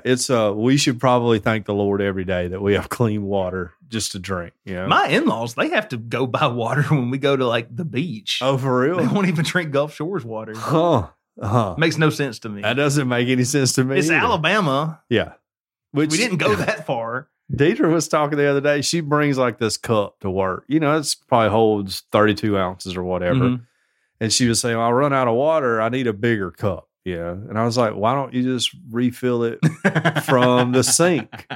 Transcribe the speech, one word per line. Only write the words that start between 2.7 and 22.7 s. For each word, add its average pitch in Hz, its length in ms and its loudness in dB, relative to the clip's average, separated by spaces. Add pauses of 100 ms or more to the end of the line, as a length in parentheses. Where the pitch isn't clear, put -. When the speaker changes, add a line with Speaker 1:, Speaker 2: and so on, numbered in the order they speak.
Speaker 1:
have 92 160 -2
clean 107 340 -2
water 92 500 -4 (140)
just 110 260 -6
to 101 60 -10
drink. 90 340 -8 (120)
You 95 100 -10
know? 92 120 -6
Speaker 2:
My 392 200 2
in-laws, 127 480 -2
they 311 140 -2
have - 200 -2
to 123 80 -8
go 120 300 -4
buy 147 200 2
water 120 360 -2
<laughs> - 120 -2
when 123 160 0
we 135 60 -4
go 139 200 2
to, 131 80 0
like, 120 300 -2
the 160 100 -6
beach. 120 560 -6
Speaker 1:
Oh, 135 160 0
for 127 240 0
real? 165 160 0
Speaker 2:
They 156 100 0
won't 196 200 0
even 165 180 -2
drink 170 260 -4
Gulf 147 240 -2
Shores 156 300 -8
water. 110 300 -10
Speaker 1:
Huh. 151 520 0 (340)
Huh. 104 360 0
Speaker 2:
Makes 160 200 0
no 156 120 4
sense 139 300 -4
to 113 100 -10
me. 101 120 -10
Speaker 1:
That 107 140 0
doesn't 143 320 0
make 123 220 0
any 127 160 2
sense 139 280 0
to 131 100 2
me 135 160 0
Speaker 2:
It's 156 100 0
Speaker 1:
either. 170 100 2
Speaker 2:
Alabama. 160 880 0
Speaker 1:
Yeah. 104 240 0 (580)
Which 151 200 0
Speaker 2:
We 160 60 0
didn't 208 200 0
go 196 180 0
that 180 300 -6
far. 123 440 -6 (100)
Speaker 1:
<laughs> - 140 -14
Deidre 175 380 2
was 165 160 2
talking 151 300 0
the 143 120 4
other 139 120 2
day. 147 200 2
She 170 200 -2
brings, 147 360 2
like, 123 220 0
this 110 180 0
cup 107 440 -2
to 101 80 -4
work. 95 380 -2
You 151 120 2
know, 151 180 2
it's 147 180 -4
probably 113 340 2
holds 104 640 2
thirty-two 107 460 2
ounces 92 380 -4